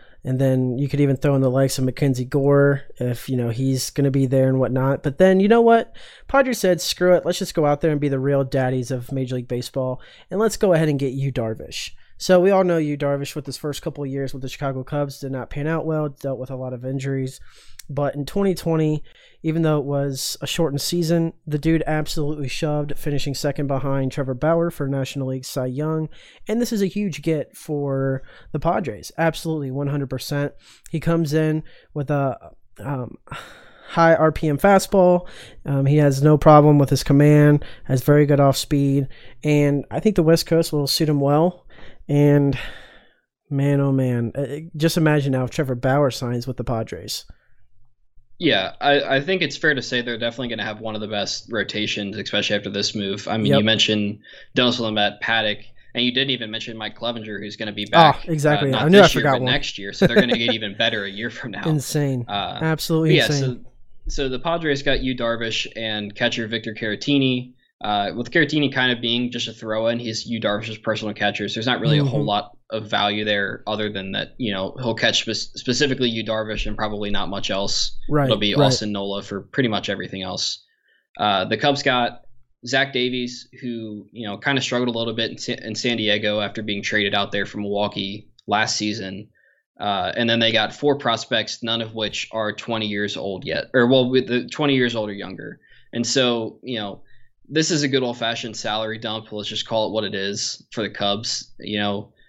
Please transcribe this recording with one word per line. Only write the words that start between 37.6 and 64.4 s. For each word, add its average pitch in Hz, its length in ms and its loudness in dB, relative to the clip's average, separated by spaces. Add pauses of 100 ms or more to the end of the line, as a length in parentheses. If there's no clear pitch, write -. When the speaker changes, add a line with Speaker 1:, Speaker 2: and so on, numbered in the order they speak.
Speaker 1:
has 131 180 0
very 147 220 8
good 143 160 4
off 135 160 4
speed. 139 500 2 (340)
And 147 480 4
I - 120 -4
think 214 160 4
the 180 40 6
West 165 240 6
Coast 165 280 2
will 147 120 0
suit 151 240 0
him 147 120 2
well. 151 440 2 (420)
And 143 500 6 (920)
man, 139 320 2
oh 139 100 2
man, 123 440 0
uh, 143 400 -8
just 156 220 2
imagine 151 340 4
now 127 140 0
if 120 60 -6
Trevor 131 240 -2
Bauer 131 360 2
signs 123 340 -4
with 131 120 -6
the 117 60 -6
Padres. 113 640 -6 (1160)
Speaker 2:
Yeah, 104 380 2
I, 135 380 2
I 143 40 0
think 185 200 -2
it's - 160 -4
fair 151 180 2
to 123 60 -4
say 123 200 -4
they're 117 160 -6
definitely 117 300 -6
gonna 110 160 -6
have 107 160 -8
one 110 160 -8
of 104 60 -8
the 104 60 -8
best 101 440 -6
rotations, 104 640 -4
especially 104 380 -2
after 101 140 -4
this 101 260 -4
move. 101 320 -6
I 107 100 -2
mean, 110 100 0
Speaker 1:
Yep. 139 120 4
Speaker 2:
you 104 60 2
mentioned 107 540 2 (360)
Dennis 123 240 2
Lamet, 107 420 -2
Paddack, 110 440 0 (280)
and 120 120 0
you 123 80 0
didn't 135 160 0
even 117 200 -6
mention 113 280 -10
Mike 107 200 -10
Clevinger, 110 420 -8
who's 104 180 -12
gonna 104 160 -6
be 104 200 -6
Speaker 1:
Ah, 160 200 10
Speaker 2:
back, - 160 -10
Speaker 1:
exactly. 147 400 2
Speaker 2:
uh, 131 80 0
not 123 80 2
Speaker 1:
I 160 40 4
knew 196 100 10
I - 20 12
Speaker 2:
this 165 120 8
year, - 80 0
Speaker 1:
forgot 139 120 4
Speaker 2:
but 123 80 0
Speaker 1:
one. 127 100 0
Speaker 2:
next - 260 -2
year. 98 160 -10
So - 140 4
they're 117 120 4
gonna 120 180 4
get 117 160 0
even 104 240 -6
better 113 260 -2
a 98 80 -8
year 110 180 -8
Speaker 1:
<laughs> - 0 -
Speaker 2:
from 120 220 -12
now. 175 160 -8
Speaker 1:
Insane. 139 600 -2
Speaker 2:
Uh, 101 340 -4
Speaker 1:
Absolutely 160 480 0
Speaker 2:
but 151 60 6
yeah, 117 100 4
Speaker 1:
insane. 135 400 -2 (420)
Speaker 2:
so, - 160 -2
so 131 60 -2
the 127 100 -4
Padres 165 440 -2